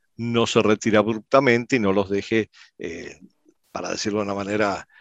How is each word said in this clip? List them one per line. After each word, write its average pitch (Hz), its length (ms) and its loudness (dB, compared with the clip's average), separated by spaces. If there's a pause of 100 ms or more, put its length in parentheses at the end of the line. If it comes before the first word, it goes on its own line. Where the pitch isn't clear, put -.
(160)
no 117 300 0
se 113 160 2
retire 107 340 2
abruptamente 117 800 2
y 120 40 0
no 98 120 2
los 98 160 0
deje, 101 420 -2 (280)
eh, - 400 -12 (540)
para - 180 -8
decirlo 104 300 -4
de 101 60 -4
una 101 80 -6
manera, 101 520 -2 (140)